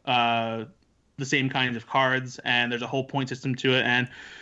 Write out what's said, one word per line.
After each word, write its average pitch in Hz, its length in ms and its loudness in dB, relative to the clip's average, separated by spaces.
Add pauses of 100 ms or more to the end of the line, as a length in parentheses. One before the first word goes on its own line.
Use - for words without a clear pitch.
uh, 117 600 0 (560)
the 135 60 -6
same 135 220 2
kinds 127 280 0
of 113 100 -10
cards, 131 580 0
and 120 280 0
there's 120 100 -2
a 120 60 -4
whole 135 160 -2
point 135 240 -2
system 131 280 -4
to 131 200 2
it. 123 80 2
And, 123 240 2 (340)